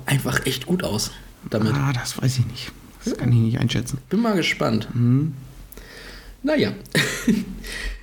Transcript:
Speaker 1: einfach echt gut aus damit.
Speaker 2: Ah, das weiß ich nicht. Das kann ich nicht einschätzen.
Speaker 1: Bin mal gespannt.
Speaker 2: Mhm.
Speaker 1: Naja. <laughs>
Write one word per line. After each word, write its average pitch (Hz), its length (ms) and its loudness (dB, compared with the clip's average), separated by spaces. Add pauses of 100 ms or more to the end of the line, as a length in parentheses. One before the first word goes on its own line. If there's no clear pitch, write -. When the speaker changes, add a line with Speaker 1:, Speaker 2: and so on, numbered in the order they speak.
Speaker 1:
einfach 127 400 2
echt - 220 -2
gut 180 180 0
aus - 260 -2 (380)
damit. 107 240 2
Speaker 2:
Ah, 69 220 2
das - 260 -4
weiß 131 180 2
ich 120 80 2
nicht. - 240 -10 (340)
Das 254 120 -2
kann 131 160 2
ich 120 60 6
nicht 113 200 4
einschätzen. - 400 0 (120)
Speaker 1:
Bin 190 100 2
mal 226 160 4
gespannt. 135 560 0
Speaker 2:
Mhm. 127 400 4 (1120)
Speaker 1:
Naja. 277 300 2 (220)
<laughs> - 500 2 (580)